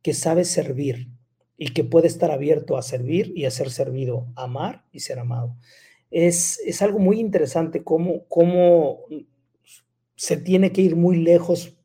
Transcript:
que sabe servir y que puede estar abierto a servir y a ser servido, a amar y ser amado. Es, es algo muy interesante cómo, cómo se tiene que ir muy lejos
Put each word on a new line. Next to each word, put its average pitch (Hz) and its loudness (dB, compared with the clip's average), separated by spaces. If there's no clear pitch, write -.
que - -2
sabe 170 0
servir 139 -4
y 147 -8
que 139 -2
puede 165 4
estar 170 0
abierto 147 -2
a 127 -6
servir 147 -4
y 156 -6
a 131 -2
ser 135 -6
servido, 127 -4
a 131 -10
amar 139 -8
y 135 -18
ser 131 -10
amado. 120 -6
Es, 170 0
es - -6
algo 202 0
muy 202 4
interesante 165 -2
cómo, 170 -2
cómo 175 4
se - -4
tiene 185 2
que 190 -2
ir 175 4
muy 170 4
lejos 170 2